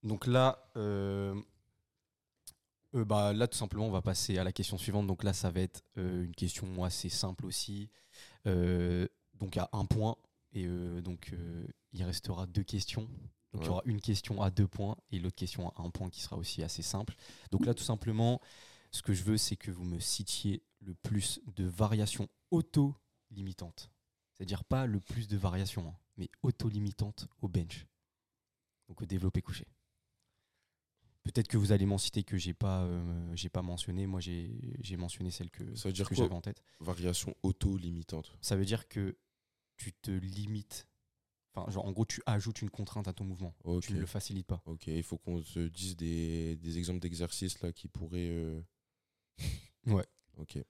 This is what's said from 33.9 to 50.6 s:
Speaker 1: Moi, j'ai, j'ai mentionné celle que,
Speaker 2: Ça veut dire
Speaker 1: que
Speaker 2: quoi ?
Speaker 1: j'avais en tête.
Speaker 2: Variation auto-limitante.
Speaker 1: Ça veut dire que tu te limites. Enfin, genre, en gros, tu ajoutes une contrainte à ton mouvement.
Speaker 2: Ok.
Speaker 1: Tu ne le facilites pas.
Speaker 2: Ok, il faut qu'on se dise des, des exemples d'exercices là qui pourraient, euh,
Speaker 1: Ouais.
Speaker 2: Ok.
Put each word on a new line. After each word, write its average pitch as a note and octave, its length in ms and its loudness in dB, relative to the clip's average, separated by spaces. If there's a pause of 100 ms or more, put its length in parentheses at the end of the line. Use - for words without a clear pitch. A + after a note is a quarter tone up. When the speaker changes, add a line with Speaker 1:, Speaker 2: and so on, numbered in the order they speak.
Speaker 1:
Moi, F#2 140 -2
j'ai, F2 600 -6
j'ai F#2 160 -6
mentionné F2+ 360 -4
celle F2 180 -6
que, - 240 -10
Speaker 2:
Ça G2+ 140 -4
veut F#2+ 40 0
dire F#2 160 0
Speaker 1:
que - 60 0
Speaker 2:
quoi ? B2 100 6
Speaker 1:
j'avais F#2 100 0
en F2 60 -4
tête. - 220 -8 (160)
Speaker 2:
Variation F2 640 -2
auto-limitante. F2 960 0
Speaker 1:
Ça - 140 0
veut F#2+ 100 4
dire G#2+ 240 0
que G2 280 -2 (600)
tu - 160 -10
te - 200 -8
limites. G2+ 720 -4 (680)
Enfin, F#2 200 -6
genre, F#2+ 140 0
en G2 40 -4
gros, G2+ 140 2
tu - 220 -6
ajoutes G#2+ 360 0
une G#2 80 -2
contrainte G2+ 380 -6
à F#2 40 -4
ton G2+ 120 -6
mouvement. F2+ 300 -6 (100)
Speaker 2:
Ok. F2 220 2
Speaker 1:
Tu G2 80 -4
ne F#2 60 0
le F#2 60 0
facilites F#2+ 400 -4
pas. F2 200 -2
Speaker 2:
Ok, D#2+ 200 -8
il E2 160 0
faut E2 160 -6
qu'on F2 240 -2
se - 180 -8
dise F2 360 -2
des, E2 600 0
des E2 220 -4
exemples F2 220 -2
d'exercices F2 600 -4
là E2+ 120 -4
qui - 160 -12
pourraient, F2 420 -4
euh, D#2+ 300 -2 (1300)
Speaker 1:
Ouais. G2+ 200 4 (320)
Speaker 2:
Ok. D#2+ 200 -8 (120)